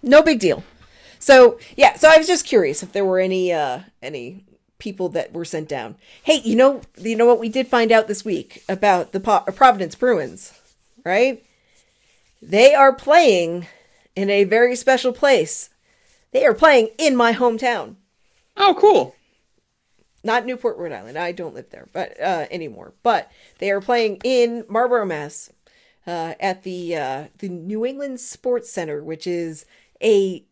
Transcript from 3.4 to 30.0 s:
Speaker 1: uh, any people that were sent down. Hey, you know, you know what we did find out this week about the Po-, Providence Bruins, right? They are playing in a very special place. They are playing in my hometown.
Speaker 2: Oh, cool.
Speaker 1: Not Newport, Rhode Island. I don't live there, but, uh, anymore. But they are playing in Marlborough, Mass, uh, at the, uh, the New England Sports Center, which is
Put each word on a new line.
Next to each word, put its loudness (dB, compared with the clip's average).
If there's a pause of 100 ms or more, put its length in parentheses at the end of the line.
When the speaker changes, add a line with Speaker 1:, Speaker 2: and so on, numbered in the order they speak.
Speaker 1:
uh, -4 (220)
any -14 (340)
people -8
that -8
were -10
sent -10
down. -10 (260)
Hey, 0
you -2
know, 2 (160)
you -6
know 2
what 4
we -6
did -4
find 0
out 2
this -8
week -8
about 0
the -6
Po-, 0 (140)
Providence 2
Bruins, -4 (520)
right? -2 (960)
They 4
are 6
playing 2 (500)
in -4
a 2
very 0
special 0
place. 0 (640)
They 0
are 2
playing 4
in 0
my 2
hometown. -4 (600)
Speaker 2:
Oh, 2
cool. 2 (1080)
Speaker 1:
Not -2
Newport, -6
Rhode -10
Island. -14
I -8
don't -12
live -20
there, -20
but, -10
uh, -4
anymore. -14 (100)
But -2 (280)
they -4
are -2
playing -2
in 0
Marlborough, 0
Mass, -10 (560)
uh, -10
at -6
the, -10
uh, -8 (160)
the -10
New -10
England -10
Sports -8
Center, -8
which -12
is -8 (340)